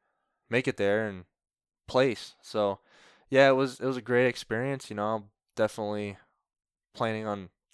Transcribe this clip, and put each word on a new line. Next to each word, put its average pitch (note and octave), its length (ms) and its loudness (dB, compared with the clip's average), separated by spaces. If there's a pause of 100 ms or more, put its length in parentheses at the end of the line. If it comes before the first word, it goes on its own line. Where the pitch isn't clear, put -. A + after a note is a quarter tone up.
(500)
make B2 160 0
it C3 120 -2
there G#2 280 2
and F#2+ 180 -10 (640)
place. B2+ 560 0
So, G2+ 380 -2 (500)
yeah, C3+ 180 8
it C3+ 80 8
was, C3 240 0
it B2 60 -2
was C3 120 -2
a A#2+ 40 -8
great B2 240 4
experience. B2+ 640 -4
You G#2+ 60 -12
know, G#2 100 -2
I'm G#2+ 180 -2 (320)
definitely G#2 600 -2 (800)
planning A2 320 -4
on G2+ 240 -6 (240)